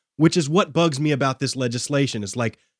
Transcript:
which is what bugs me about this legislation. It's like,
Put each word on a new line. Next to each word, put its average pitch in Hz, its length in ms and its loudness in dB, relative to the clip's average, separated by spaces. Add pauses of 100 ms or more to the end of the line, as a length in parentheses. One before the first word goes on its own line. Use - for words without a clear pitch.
(180)
which 160 180 4
is 147 140 0
what 165 240 2
bugs 160 260 2
me 151 100 0
about 135 280 0
this 131 180 -4
legislation. 127 640 -2
It's 98 140 -8
like, 117 220 -4 (220)